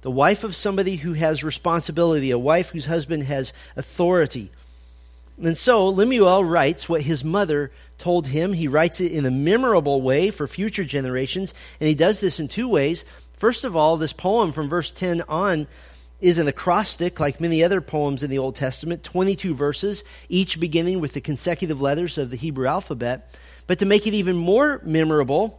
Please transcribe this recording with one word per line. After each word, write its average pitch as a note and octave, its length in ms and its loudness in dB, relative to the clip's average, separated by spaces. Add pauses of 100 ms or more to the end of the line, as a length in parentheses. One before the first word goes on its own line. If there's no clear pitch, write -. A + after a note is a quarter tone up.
the C3 80 -6
wife D3+ 340 2
of G3 100 -6
somebody G3 420 -2
who D#3+ 180 -6
has D#3 280 0
responsibility, D#3+ 880 0
a A#2+ 60 2
wife D#3 320 2
whose C#3+ 160 -8
husband D#3 360 -4
has C3+ 320 -6 (220)
authority. D#3 720 0 (920)
And E3 140 0
so G#3+ 300 4
Lemuel G3 580 4
writes E3 420 0
what E3 160 -2
his C3+ 220 -2
mother D#3 480 0 (240)
told F3 300 0
him. D#3 260 0
He E3 160 -2
writes D#3+ 320 2
it F3 100 0
in D3+ 140 -2
a B2+ 60 2
memorable D3+ 720 2
way C#3+ 280 2
for D3+ 160 -6
future G3+ 380 -4
generations, C3+ 720 -4 (260)
and D#3 80 2
he D#3 60 4
does F3 260 4
this F#3 180 -2
in D#3 80 -6
two A#3+ 220 -6
ways. E3 380 0 (320)
First A#3+ 260 0
of G#3+ 100 -4
all, D#3+ 220 4
this D#3 160 -4
poem G3 400 0
from D3 160 -6
verse E3 240 -4
ten F3 300 -4
on D#3+ 440 -2 (540)
is F3 180 4
an D#3 100 2
acrostic, F3 720 -2
like D3 200 -2
many E3 240 2
other F3+ 160 2
poems C#3+ 420 -4
in C#3+ 80 -6
the C3+ 80 -2
Old C3 160 -4
Testament, D#3 480 -6
twenty-two F#3+ 520 0
verses, D3 500 -2 (240)
each F3 320 0
beginning E3+ 400 0
with D3 120 -4
the C#3+ 80 -6
consecutive D#3 600 -4
letters D3 360 0
of C3 140 -4
the B2+ 60 -10
Hebrew C3 320 -4
alphabet. B2+ 680 -4 (320)
But F#3 140 0
to G3+ 60 2
make G#3 200 4
it G#3+ 80 -2
even F#3 220 0
more A3+ 480 2
memorable D#3 760 0